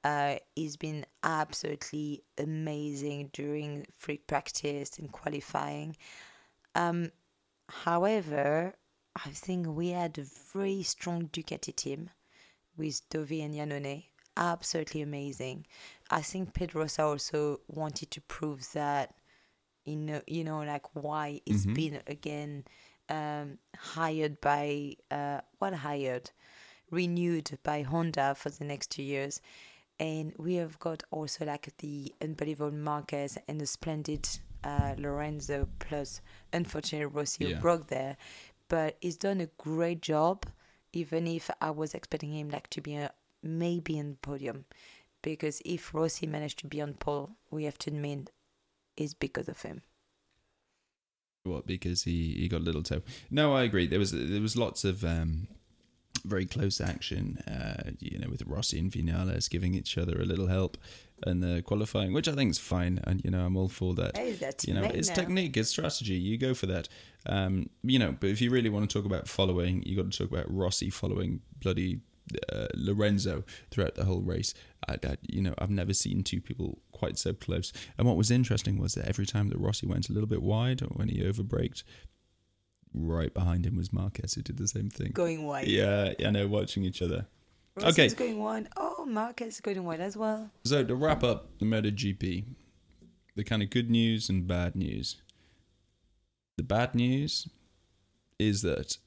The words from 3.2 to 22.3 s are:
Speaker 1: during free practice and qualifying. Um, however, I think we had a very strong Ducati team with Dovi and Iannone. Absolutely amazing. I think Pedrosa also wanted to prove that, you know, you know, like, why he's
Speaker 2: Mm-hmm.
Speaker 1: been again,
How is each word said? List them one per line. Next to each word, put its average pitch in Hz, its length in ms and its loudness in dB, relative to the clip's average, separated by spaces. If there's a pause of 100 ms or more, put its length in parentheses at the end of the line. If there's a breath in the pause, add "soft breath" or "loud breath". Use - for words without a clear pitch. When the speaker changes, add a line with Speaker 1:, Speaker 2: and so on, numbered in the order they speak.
Speaker 1:
during 147 540 -4 (120)
free 147 200 -6
practice 143 800 -2
and 151 140 -10
qualifying. 147 800 -4 (800 loud breath)
Um, 170 340 2 (600)
however, 170 1040 2 (420)
I - 140 -8
think 180 380 -4
we 165 220 -2
had 175 280 -2
a 143 60 -8 (300)
very 196 300 -2
strong 170 460 -2
Ducati - 460 -8
team 147 340 -6 (680 soft breath)
with 156 320 -4
Dovi 156 340 -4
and 151 100 -6
Iannone. 143 520 -6 (300)
Absolutely 170 640 -2
amazing. 143 640 -6 (440 loud breath)
I 160 120 2
think 185 320 -6
Pedrosa 156 500 0
also 147 640 0
wanted 156 440 -6
to 147 100 -10
prove 143 520 -8
that, 143 400 0 (720 soft breath)
you 151 100 -6
know, 151 300 -4
you 160 180 -4
know, 156 200 -4
like, 147 320 -6
why 147 500 -4
he's 101 220 2
Speaker 2:
Mm-hmm. 107 60 2
Speaker 1:
been 147 340 -2
again, 147 560 -8 (460 loud breath)